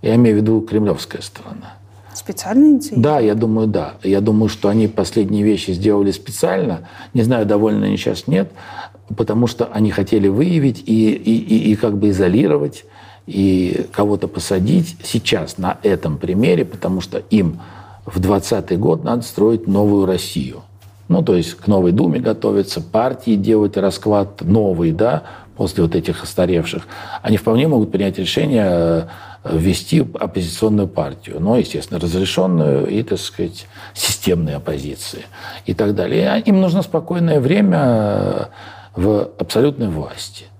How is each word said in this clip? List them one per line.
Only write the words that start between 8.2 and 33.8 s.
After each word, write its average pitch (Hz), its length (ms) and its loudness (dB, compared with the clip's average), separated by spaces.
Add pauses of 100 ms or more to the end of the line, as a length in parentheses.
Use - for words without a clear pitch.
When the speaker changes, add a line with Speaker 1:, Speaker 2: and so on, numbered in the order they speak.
Speaker 1:
нет, 185 240 0 (680)
потому 113 300 0
что 117 260 -2
они 107 180 2
хотели 98 380 2
выявить 139 560 0
и, 110 260 4
и, 113 240 0
и, 110 360 2
и 104 40 4
как 104 220 0
бы 104 120 2
изолировать, 92 760 2 (420)
и 92 640 0
кого-то 104 380 0
посадить 104 760 0
сейчас - 540 -2
на 180 260 -4
этом 170 340 0
примере, 139 460 2
потому 92 380 -4
что - 160 -8
им 98 420 0 (460)
в - 140 -6
двадцатый 95 580 0
год 80 260 0
надо 120 200 -2
строить 110 440 0
новую 101 380 2
Россию. 85 560 -4 (460)
Ну, 92 160 2
то 104 120 2
есть 82 200 -2
к - 120 -8
новой 92 240 4
Думе 90 300 2
готовиться, 101 580 -2
партии 113 560 -2
делать 104 400 2
расклад 101 680 0
новый, 87 500 2
да, 113 320 0 (340)
после - 260 -2
вот 82 100 0
этих 82 300 -4
устаревших. 87 640 -2 (340)
Они 107 140 0
вполне 117 320 2
могут 123 240 0
принять 95 260 -2
решение, 110 480 0
э, 82 420 0 (360)
ввести 87 560 0
оппозиционную 104 880 -2
партию, - 540 -6
но, - 160 2
естественно, - 420 -4
разрешенную 85 880 0
и, 110 160 -2
так 98 160 -4
сказать, - 480 -10 (260)